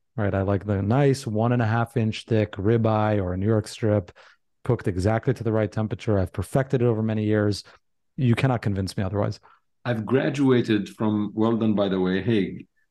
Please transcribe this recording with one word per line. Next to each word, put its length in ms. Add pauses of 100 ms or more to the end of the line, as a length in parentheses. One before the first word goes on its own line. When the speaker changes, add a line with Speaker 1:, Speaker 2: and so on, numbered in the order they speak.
(160)
Speaker 1:
right? 160
I 100
like 220
the 160
nice 460
one 260
and 80
a 60
half 320
inch 260
thick 280
ribeye 680
or 120
a 20
New 100
York 220
strip, 440 (500)
cooked 260
exactly 460
to 100
the 80
right 180
temperature. 480
I've 140
perfected 480
it 60
over 160
many 220
years. 400 (520)
You 180
cannot 280
convince 340
me 60
otherwise. 380 (440)
Speaker 2:
I've 220
graduated 840
from 460
well 220
done, 180
by 160
the 100
way, 220
hey, 440 (240)